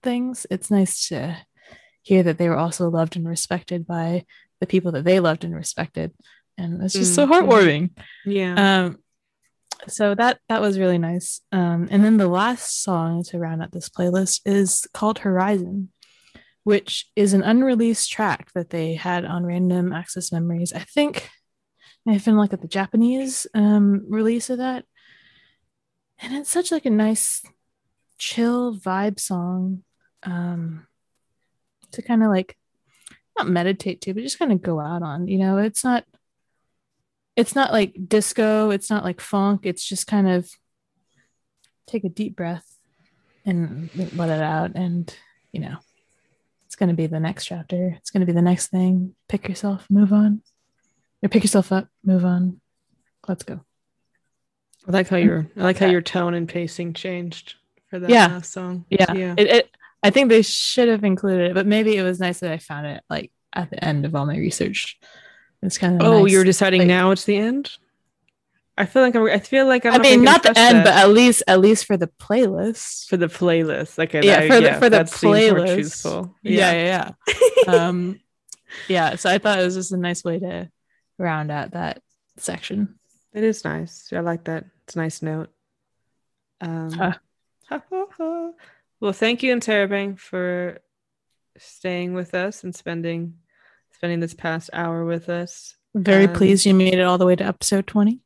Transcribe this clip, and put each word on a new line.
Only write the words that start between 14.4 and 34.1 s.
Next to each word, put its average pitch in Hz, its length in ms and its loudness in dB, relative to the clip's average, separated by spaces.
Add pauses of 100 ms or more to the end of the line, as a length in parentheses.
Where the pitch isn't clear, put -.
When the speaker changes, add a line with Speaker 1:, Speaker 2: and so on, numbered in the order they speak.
Speaker 1:
is 196 480 0
called 214 260 -4
Horizon, 190 680 -2 (760)
which - 520 -2
is 202 180 4
an 190 100 4
unreleased 233 680 2
track - 420 -4
that 170 160 -8
they 165 260 -4
had 175 280 -4
on 175 220 -6
Random 180 480 -2
Access 175 400 -10
Memories. 170 400 -4
I 175 60 -10
think - 500 -4 (760)
may 226 80 2
have 196 120 -2
been, 214 120 4
like, 208 140 2
at 185 100 -8
the 165 60 -14
Japanese, 240 840 -2
um, 208 560 2
release 220 400 -2
of 254 80 -6
that. 254 260 -8 (1400)
And 247 140 -10
it's 285 140 -8
such, 349 240 -4
like, 302 120 -4
a 254 40 -2
nice 214 520 0 (760)
chill 240 580 -4
vibe 196 420 -4
song, 185 680 -6 (400)
um, 170 600 -8 (1080)
to 226 100 -14
kinda, 220 260 0
like, 185 300 -2 (800)
not - 100 -2
meditate 185 540 -2
to, 190 120 -10